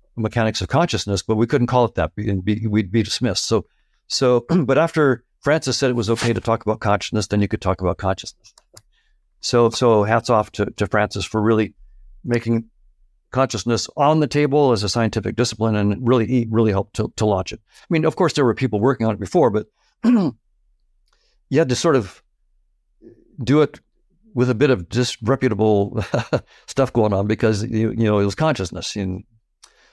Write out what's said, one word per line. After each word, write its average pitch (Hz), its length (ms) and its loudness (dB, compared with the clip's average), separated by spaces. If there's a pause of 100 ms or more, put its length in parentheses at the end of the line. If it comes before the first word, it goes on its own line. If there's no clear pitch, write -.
(140)
mechanics 110 460 -2
of 95 80 -6
consciousness, 107 540 -2
but 113 140 -2
we 113 100 2
couldn't 120 220 0
call 123 180 2
it - 80 -6
that. - 220 -2
We'd 101 280 -4
be, 104 220 -2
we'd 104 260 0
be 113 100 2
dismissed. 107 440 -4
So, 107 180 0 (440)
so, 123 380 2
<clears throat> 165 180 2
but 127 120 2
after 147 480 2 (160)
Francis 147 380 0
said 135 100 0
it 120 60 0
was 113 160 -2
okay 117 240 0
to 101 80 -4
talk 113 180 -2
about 107 200 -4
consciousness, 104 480 -2
then 104 120 0
you 101 80 0
could - 140 -6
talk 95 180 -2
about 90 160 -2
consciousness. - 560 -8 (880)
So, 120 300 2
so 113 340 2
hats 110 240 0
off 110 240 2
to, 104 140 -2
to 104 200 -4
Francis 104 380 -2
for - 160 -4
really 110 320 2 (520)
making 117 420 -2 (640)
consciousness 120 680 -2
on 151 240 2
the 151 60 0
table 143 460 2
as 101 100 0
a 104 80 -2
scientific 110 440 -2
discipline, 113 420 -2
and 104 300 -2
really, 120 440 2
really 110 220 2
helped 98 240 -4
to, 107 200 -4
to 113 80 -2
launch 98 300 -2
it. - 60 -20 (200)
I - 80 -20
mean, 160 160 0
of 156 120 0
course, 175 180 0
there 147 100 2
were 117 100 2
people 107 260 -2
working 123 260 2
on 110 80 0
it 101 40 -12
before, 131 300 2
but 107 180 -2 (200)
<clears throat> - 180 -20
you 208 300 2 (1200)
had 135 180 2
to 127 40 2
sort 156 220 2
of 104 260 -4 (1200)
do 135 200 4
it - 180 -2 (540)
with 123 160 2
a 123 40 2
bit 135 160 2
of 95 180 0
disreputable 107 1120 0 (320)
<laughs> - 320 -8
stuff - 260 -2
going 107 200 2
on 98 160 0
because, 110 360 0
you, 113 260 -2
you 110 140 -2
know, 104 140 2
it 101 60 2
was 98 100 -2
consciousness. 98 600 -4
And 95 260 -6 (720)